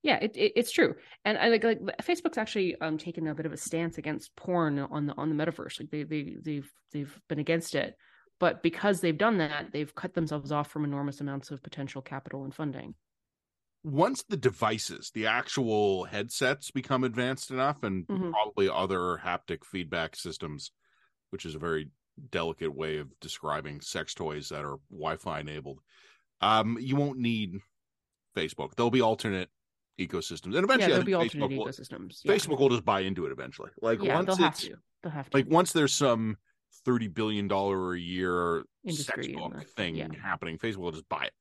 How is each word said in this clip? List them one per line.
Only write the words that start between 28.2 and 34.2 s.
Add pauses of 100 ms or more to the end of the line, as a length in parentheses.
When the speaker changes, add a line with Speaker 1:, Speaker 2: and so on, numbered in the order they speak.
Speaker 2:
Facebook.
There'll
be
alternate (500)
ecosystems,
and
Speaker 1:
Yeah,
Speaker 2:
eventually,
I
Speaker 1:
there'll
Speaker 2:
think
Speaker 1:
be
alternate
Speaker 2:
Facebook
will,
Speaker 1:
ecosystems.
Yeah.
Speaker 2:
Facebook
will
just
buy
into
it
eventually. (100)
Like,
Speaker 1:
Yeah,
Speaker 2:
once